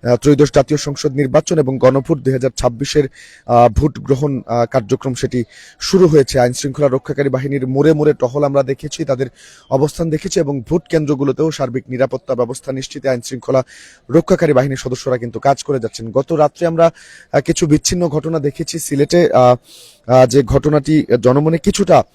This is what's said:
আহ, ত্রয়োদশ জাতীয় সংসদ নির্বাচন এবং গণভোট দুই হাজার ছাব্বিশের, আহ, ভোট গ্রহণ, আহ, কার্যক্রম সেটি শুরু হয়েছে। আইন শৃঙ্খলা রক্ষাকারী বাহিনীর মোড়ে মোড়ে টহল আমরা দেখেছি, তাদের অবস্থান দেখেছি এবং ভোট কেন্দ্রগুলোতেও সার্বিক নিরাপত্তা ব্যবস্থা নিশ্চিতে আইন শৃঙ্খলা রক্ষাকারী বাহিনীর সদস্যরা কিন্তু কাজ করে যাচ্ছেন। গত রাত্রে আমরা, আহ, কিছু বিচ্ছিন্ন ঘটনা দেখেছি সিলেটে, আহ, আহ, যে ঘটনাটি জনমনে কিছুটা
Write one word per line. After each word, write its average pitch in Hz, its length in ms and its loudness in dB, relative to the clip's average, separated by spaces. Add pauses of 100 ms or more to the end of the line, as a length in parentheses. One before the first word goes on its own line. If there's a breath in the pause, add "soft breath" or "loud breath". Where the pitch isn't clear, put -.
আহ, 120 140 2
ত্রয়োদশ 143 360 4
জাতীয় 147 260 2
সংসদ 143 340 -6
নির্বাচন 143 460 0
এবং 135 200 -2
গণভোট 131 400 2
দুই 131 140 -2
হাজার 127 240 -2
ছাব্বিশের, 127 520 -2 (380 loud breath)
আহ, 120 220 4
ভোট 139 300 -2
গ্রহণ, 135 480 -2
আহ, 117 240 0
কার্যক্রম 123 440 -4
সেটি 123 300 -4 (360 loud breath)
শুরু 185 280 4
হয়েছে। 139 320 4
আইন 123 120 2
শৃঙ্খলা 139 360 -2
রক্ষাকারী 139 400 -2
বাহিনীর 131 380 -4
মোড়ে 139 260 2
মোড়ে 151 220 2
টহল 131 300 -2
আমরা 139 180 0
দেখেছি, 139 420 -6
তাদের 135 220 -2 (440 soft breath)
অবস্থান 147 400 -2
দেখেছি 156 300 -4
এবং 139 200 -4
ভোট 160 280 -4
কেন্দ্রগুলোতেও 151 640 -2
সার্বিক 127 380 -6
নিরাপত্তা 127 460 -4
ব্যবস্থা 123 380 -6
নিশ্চিতে 135 360 -8
আইন 127 120 -2
শৃঙ্খলা 131 420 -4 (480 loud breath)
রক্ষাকারী 160 420 2
বাহিনীর 135 240 2
সদস্যরা 127 420 -4
কিন্তু 117 200 -10
কাজ 139 240 0
করে 135 180 -4
যাচ্ছেন। 113 300 -10
গত 139 220 -2
রাত্রে 156 340 0
আমরা, 165 200 2
আহ, - 540 -4
কিছু 165 260 -2
বিচ্ছিন্ন 165 420 0
ঘটনা 160 300 -4
দেখেছি 151 400 -6
সিলেটে, 151 540 2
আহ, 123 240 6 (560 loud breath)
আহ, 127 140 8
যে 135 160 2
ঘটনাটি 147 640 0 (160)
জনমনে 147 360 2
কিছুটা 185 440 2 (120)